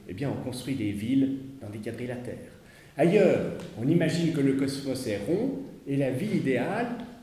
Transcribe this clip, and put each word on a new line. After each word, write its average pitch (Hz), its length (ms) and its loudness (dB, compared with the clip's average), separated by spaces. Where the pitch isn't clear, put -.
eh 87 60 -10
bien 131 160 -4
on - 140 -4
construit 127 320 -6
des 104 160 -2
villes 127 460 2
dans 104 80 -12
des 110 100 -10
quadrilatères. 117 720 -8
Ailleurs, 175 560 6
on 123 60 -2
imagine 165 460 4
que 143 80 2
le 135 120 4
cosmos 135 540 -2
est 101 200 0
rond 208 320 0
et 139 80 -2
la 139 140 2
ville 175 260 -2
idéale, 147 520 0